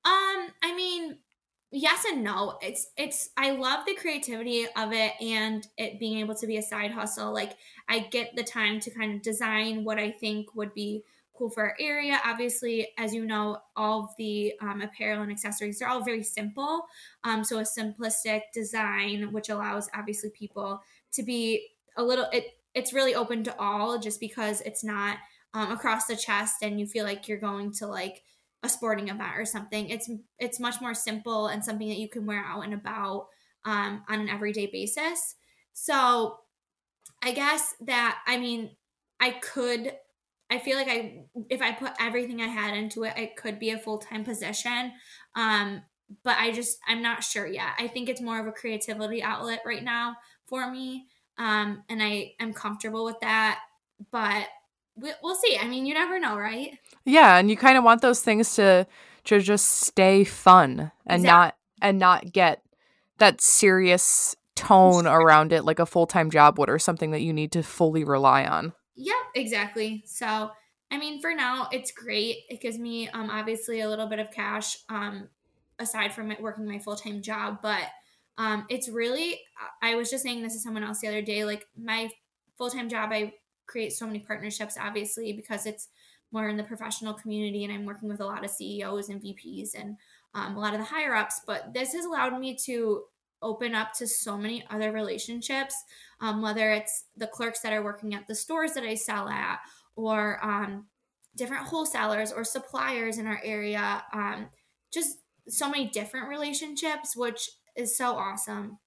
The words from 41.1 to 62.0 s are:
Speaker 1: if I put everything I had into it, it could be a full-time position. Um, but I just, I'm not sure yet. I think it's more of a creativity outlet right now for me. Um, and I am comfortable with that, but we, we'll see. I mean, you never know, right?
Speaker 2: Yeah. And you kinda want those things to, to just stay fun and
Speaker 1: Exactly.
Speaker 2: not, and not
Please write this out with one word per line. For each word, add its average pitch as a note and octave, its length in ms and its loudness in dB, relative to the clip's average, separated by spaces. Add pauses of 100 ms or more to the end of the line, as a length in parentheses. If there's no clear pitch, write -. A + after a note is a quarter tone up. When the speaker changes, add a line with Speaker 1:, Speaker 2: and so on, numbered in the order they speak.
Speaker 1:
if C4 120 -2
I A3+ 100 0
put A#3+ 280 -8
everything A#3 420 -4
I A3+ 60 -2
had G#3 280 -4
into A3 280 -6
it, - 140 -6
it A3+ 180 -8
could G#3 220 -8
be A3 140 -4
a A3 80 -6
full-time G#3+ 440 -8
position. A#3+ 680 -6 (440)
Um, G#3 460 0 (420)
but A3+ 140 2
I A3+ 140 2
just, A#3+ 260 -4 (100)
I'm A3+ 140 0
not A#3 220 -2
sure G#3 240 -4
yet. F#3 320 -6
I A#3 80 -4
think A#3+ 220 -6
it's B3 120 -6
more A3+ 180 -6
of G#3+ 60 -6
a G#3+ 60 -8
creativity G#3+ 720 -6
outlet A#3 420 -4
right A#3 180 -6
now A#3+ 340 -4 (280)
for B3+ 240 -6
me. C4 380 -10 (320)
Um, G#3+ 500 -2
and A3 140 -2
I G#3 360 -2
am A3+ 140 -6
comfortable A3 520 -6
with A3+ 160 -8
that, A3 380 2 (520)
but G#3 340 -2 (500)
we, C#4+ 180 -10 (100)
we'll F4+ 120 -4
see. F#4 220 4
I A3 100 -2
mean, B3+ 180 -4
you C#4+ 80 -2
never F4 260 0
know, A3 180 -2
right? A3 400 -6 (280)
Speaker 2:
Yeah. C4 320 12
And G3+ 120 8
you G#3+ 60 4
kinda C4 260 10
want A#3 200 10
those B3 200 6
things A3+ 360 4
to, F#3+ 280 10 (380)
to G#3 160 8
just G3+ 260 4 (180)
stay G3 420 8
fun D#3 680 10 (160)
and F3 140 4
Speaker 1:
Exactly. F3+ 60 6
Speaker 2:
not, E3+ 280 10 (260)
and G3 160 6
not F3+ 360 6